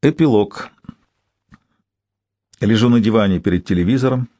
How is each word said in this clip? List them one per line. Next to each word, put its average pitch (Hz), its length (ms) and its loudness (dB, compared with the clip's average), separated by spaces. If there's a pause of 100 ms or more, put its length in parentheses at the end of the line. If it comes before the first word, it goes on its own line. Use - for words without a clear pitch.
Эпилог. 139 640 0 (1900)
Лежу 110 280 2
на 120 100 4
диване 104 400 0
перед 90 260 -2
телевизором. 123 640 -2 (100)